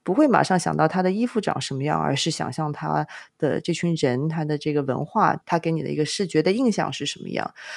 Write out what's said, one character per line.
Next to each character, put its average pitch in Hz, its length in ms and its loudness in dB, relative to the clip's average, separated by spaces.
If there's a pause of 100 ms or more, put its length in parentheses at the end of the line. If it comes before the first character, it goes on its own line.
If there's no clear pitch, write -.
不 175 100 0
会 294 120 6
马 190 160 6
上 180 160 2
想 160 200 0
到 156 100 4
它 185 160 0
的 185 80 2
衣 226 160 0
服 226 140 -2
长 - 180 -2
什 135 160 -6
么 135 80 -4
样， 156 160 0
而 147 160 2
是 160 160 0
想 - 220 -4
象 151 180 -4
它 151 340 -2 (320)
的 - 220 0
这 175 140 -2
群 170 220 0
人、 139 340 0
它 160 160 -2
的 151 120 0
这 147 140 -4
个 147 120 0
文 135 200 -2
化、 175 320 2 (100)
它 170 140 2
给 165 100 -2
你 156 140 0
的 139 60 -4
一 147 80 -4
个 151 80 2
视 196 200 -2
觉 160 160 2
的 180 120 4
印 240 180 2
象 156 220 0
是 143 120 -6
什 - 140 -6
么 - 80 -12
样。 - 260 -6 (240)